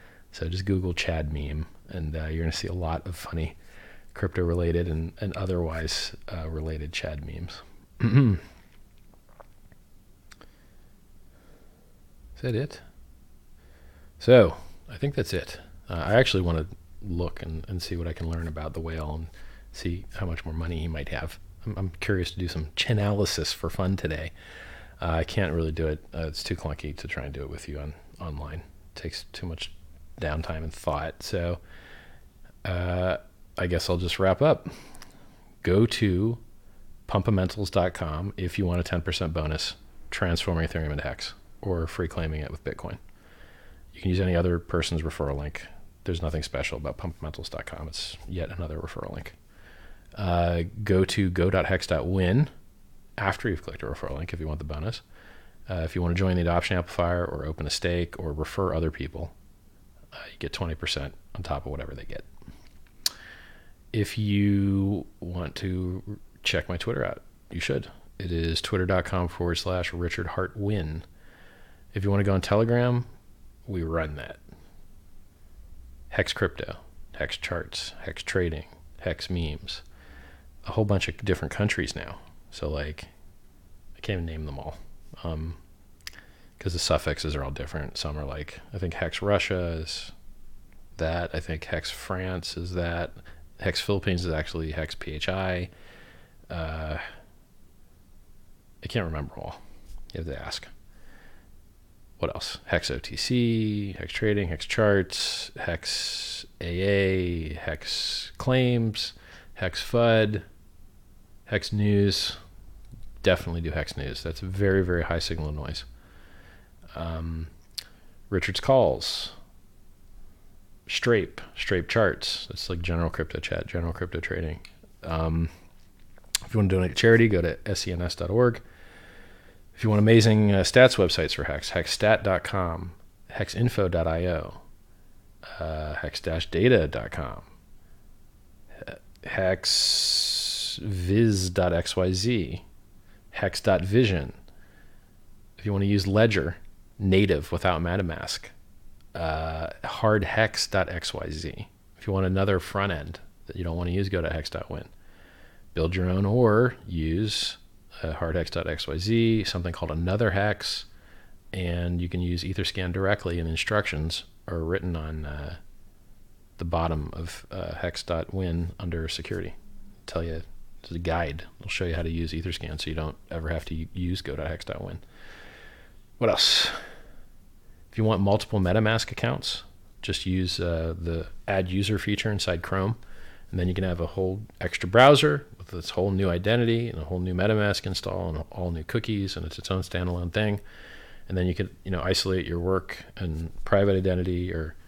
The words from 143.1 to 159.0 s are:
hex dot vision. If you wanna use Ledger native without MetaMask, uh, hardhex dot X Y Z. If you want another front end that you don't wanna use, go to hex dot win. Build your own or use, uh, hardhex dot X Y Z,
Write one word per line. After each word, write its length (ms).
hex 280
dot 240
vision. 480
If 80
you 80
wanna 120
use 220
Ledger 480
native 540
without 300
MetaMask, 680
uh, 540
hardhex 880
dot 180
X 240
Y 160
Z. 380
If 80
you 60
want 120
another 340
front 320
end 280
that 100
you 80
don't 140
wanna 140
use, 180
go 120
to 80
hex 200
dot 220
win. 180
Build 200
your 140
own 160
or 500
use, 720
uh, 100
hardhex 380
dot 160
X 200
Y 100
Z, 460